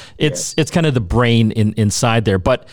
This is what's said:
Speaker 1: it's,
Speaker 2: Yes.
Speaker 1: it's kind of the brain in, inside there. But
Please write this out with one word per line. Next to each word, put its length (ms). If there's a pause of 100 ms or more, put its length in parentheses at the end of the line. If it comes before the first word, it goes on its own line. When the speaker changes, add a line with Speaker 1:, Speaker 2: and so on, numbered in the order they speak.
(180)
Speaker 1:
it's, 320
Speaker 2:
Yes. 80
Speaker 1:
it's 140
kind 160
of 80
the 40
brain 520
in, 220
inside 520
there. 140
But 320